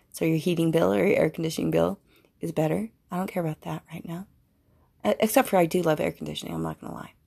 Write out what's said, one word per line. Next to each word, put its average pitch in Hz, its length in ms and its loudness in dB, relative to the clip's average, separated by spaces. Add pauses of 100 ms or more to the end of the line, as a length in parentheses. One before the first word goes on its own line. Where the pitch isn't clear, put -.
(120)
so - 140 -4
your 160 100 4
heating 165 340 2
bill 170 240 4
or 208 40 2
your 190 200 4
air 156 120 4
conditioning 165 420 -4
bill 170 260 2 (440)
is 165 100 -6
better. 165 380 -2 (200)
I 185 60 -8
don't 190 160 -4
care 180 100 -2
about 156 200 -4
that 165 280 -8
right - 160 -14
now. 175 220 -10 (760)
E-, 208 160 2
except 254 260 4
for - 80 0
I 175 100 6
do 180 160 0
love 156 200 2
air 165 100 0
conditioning, 156 420 -10
I'm 160 80 -6
not - 200 -6
gonna - 120 -12
lie. - 200 -14 (140)